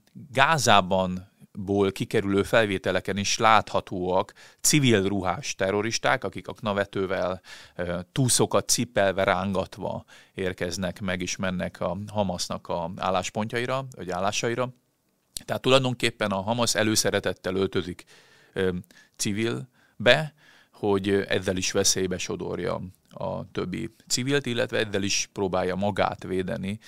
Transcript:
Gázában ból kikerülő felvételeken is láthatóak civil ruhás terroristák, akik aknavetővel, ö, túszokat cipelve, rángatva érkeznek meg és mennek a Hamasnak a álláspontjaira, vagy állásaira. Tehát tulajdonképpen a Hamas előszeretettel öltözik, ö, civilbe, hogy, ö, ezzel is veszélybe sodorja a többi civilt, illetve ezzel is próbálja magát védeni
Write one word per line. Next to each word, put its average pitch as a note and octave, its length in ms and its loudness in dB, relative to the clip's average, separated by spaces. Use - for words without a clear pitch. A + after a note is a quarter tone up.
Gázában G2+ 1040 4
ból G2 400 0
kikerülő G2 500 0
felvételeken G2 760 0
is G2+ 220 -2
láthatóak G2 920 2
civil B2 420 4
ruhás F#2+ 520 -2
terroristák, G#2+ 680 0
akik F#2+ 240 -8
aknavetővel, F#2 920 -2
ö, F2 240 -4
túszokat A#2 560 2
cipelve, G2 560 2
rángatva F#2 800 -2
érkeznek F2+ 680 -4
meg F2+ 200 -2
és F2 160 -4
mennek F#2 440 -4
a F2 160 -2
Hamasnak F#2+ 640 -4
a F2 280 -4
álláspontjaira, A#2 920 -2
vagy F2 140 -10
állásaira. G2 580 -2
Tehát A2 180 -6
tulajdonképpen B2+ 680 2
a G2 100 0
Hamas A2+ 340 0
előszeretettel G2+ 800 0
öltözik, F#2 500 -2
ö, F#2 200 0
civilbe, B2 1160 0
hogy, G2+ 360 0
ö, G2 200 4
ezzel F#2+ 280 0
is F#2+ 160 -2
veszélybe F#2+ 460 0
sodorja F2+ 640 -6
a F#2+ 340 -8
többi F#2+ 420 -6
civilt, C3+ 400 0
illetve A#2 400 -2
ezzel G2+ 160 -2
is - 300 -2
próbálja F#2 420 0
magát F#2+ 500 0
védeni F#2 640 -4